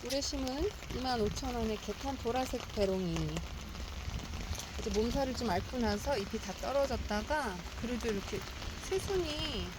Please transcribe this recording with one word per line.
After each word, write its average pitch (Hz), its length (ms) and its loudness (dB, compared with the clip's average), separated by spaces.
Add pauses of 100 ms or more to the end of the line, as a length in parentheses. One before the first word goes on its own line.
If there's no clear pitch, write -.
올해 262 160 2
심은 277 480 0 (280)
이만 247 240 2
오천 247 340 0
원의 220 280 2
개탄 262 340 -2
보라색 254 580 0
배롱이 190 400 4 (1700)
이제 220 100 0
몸살을 240 440 4
좀 233 160 0
앓고 202 280 2
나서 226 380 2
잎이 208 240 -2
다 202 140 -4
떨어졌다가 247 1000 2 (280)
그래도 233 260 0
이렇게 196 320 0 (480)
새순이 311 800 0 (100)